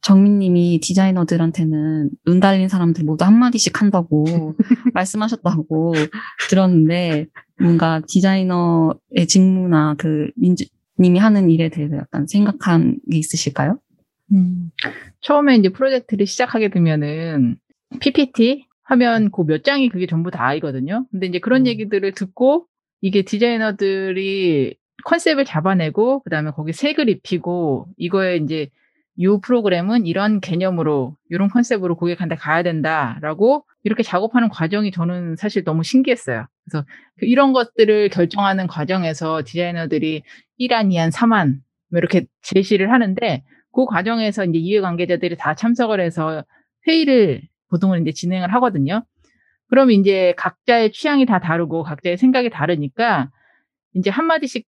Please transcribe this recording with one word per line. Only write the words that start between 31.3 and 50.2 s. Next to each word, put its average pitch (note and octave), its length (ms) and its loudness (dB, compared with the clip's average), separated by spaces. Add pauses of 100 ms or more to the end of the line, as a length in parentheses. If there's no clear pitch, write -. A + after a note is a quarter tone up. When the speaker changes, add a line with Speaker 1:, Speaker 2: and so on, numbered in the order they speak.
Speaker 2:
요런 G3 180 0
컨셉으로 G3+ 480 0
고객한테 F3 380 -4
가야 D#3 280 -2
된다라고 D#3 1040 -2 (180)
이렇게 A3 200 -2
작업하는 A3 460 -2
과정이 G3 420 -4
저는 F3 440 -6
사실 G3+ 280 -4
너무 D#3+ 200 -2
신기했어요. A#3 640 -2 (220)
그래서 D3 160 -6 (340)
그 G3+ 60 -4
이런 C4+ 280 4
것들을 G#3+ 560 2
결정하는 F#3+ 580 -2
과정에서 D#3+ 800 -4
디자이너들이 D#3 800 -4 (340)
일 B3 160 -2
안, G#3+ 180 2
이 E3+ 80 0
안, E3 120 0
삼 A3+ 220 2
안, C#3+ 260 2 (320)
뭐 E3+ 80 0
이렇게 F3 260 0 (160)
제시를 F#3+ 500 0
하는데 G3 520 0 (300)
그 B3+ 120 2
과정에서 G#3+ 600 -2
이제 E3 140 0
이해관계자들이 F3 800 -2
다 D3+ 180 -4
참석을 A3+ 440 0
해서 D#3+ 440 -4 (440)
회의를 C4 540 2 (280)
보통은 F3+ 320 0
이제 D#3+ 100 -2
진행을 F#3 440 -4
하거든요. G3+ 480 0 (640)
그럼 C4 240 4
이제 F#3+ 460 4